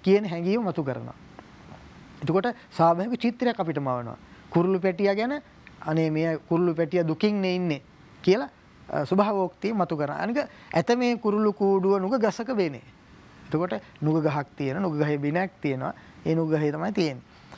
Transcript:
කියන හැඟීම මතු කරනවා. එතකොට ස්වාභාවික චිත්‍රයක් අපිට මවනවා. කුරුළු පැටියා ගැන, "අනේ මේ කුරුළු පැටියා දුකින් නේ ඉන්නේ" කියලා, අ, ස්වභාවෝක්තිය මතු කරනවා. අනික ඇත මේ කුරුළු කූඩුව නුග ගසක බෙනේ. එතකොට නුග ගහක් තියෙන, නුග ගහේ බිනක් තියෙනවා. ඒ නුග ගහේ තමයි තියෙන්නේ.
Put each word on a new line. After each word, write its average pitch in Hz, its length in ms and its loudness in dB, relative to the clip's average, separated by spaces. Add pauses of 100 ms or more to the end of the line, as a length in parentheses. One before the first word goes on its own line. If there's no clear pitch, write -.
කියන 202 240 4
හැඟීම 180 380 -2
මතු 170 200 -2
කරනවා. 120 320 -6 (1080)
එතකොට 170 260 0 (240)
ස්වාභාවික 175 480 2
චිත්‍රයක් 240 400 0
අපිට 160 180 -4
මවනවා. 123 400 -4 (320)
කුරුළු 180 300 2
පැටියා 196 360 0
ගැන, 254 260 -4 (400)
"අනේ 160 280 0
මේ 160 280 0
කුරුළු 170 360 0
පැටියා 165 340 0
දුකින් 208 340 0
නේ 185 140 0
ඉන්නේ" 175 260 -2 (400)
කියලා, 202 280 2 (400)
අ, 143 160 -2
ස්වභාවෝක්තිය 196 680 0
මතු 170 240 -2
කරනවා. 147 240 -4
අනික 226 160 -4 (360)
ඇත 165 240 2
මේ 240 200 0
කුරුළු 214 360 2
කූඩුව 196 460 2
නුග 196 220 0
ගසක 220 340 -2
බෙනේ. 165 260 -2 (640)
එතකොට 180 280 -2 (280)
නුග 156 220 2
ගහක් 147 320 0
තියෙන, 139 260 -4
නුග 165 160 -2
ගහේ 151 200 0
බිනක් 156 340 -2 (100)
තියෙනවා. 135 320 -4 (320)
ඒ 160 100 0
නුග 160 140 0
ගහේ 151 220 2
තමයි 165 200 -4
තියෙන්නේ. 151 320 -2 (340)